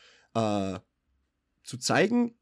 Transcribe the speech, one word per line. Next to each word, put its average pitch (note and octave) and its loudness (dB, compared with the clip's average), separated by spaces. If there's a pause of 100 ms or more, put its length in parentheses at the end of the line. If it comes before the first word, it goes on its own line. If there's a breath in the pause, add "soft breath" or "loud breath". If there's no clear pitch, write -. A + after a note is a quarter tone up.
(340 soft breath)
äh, G#2 -2 (840)
zu - -12
zeigen, G#3 2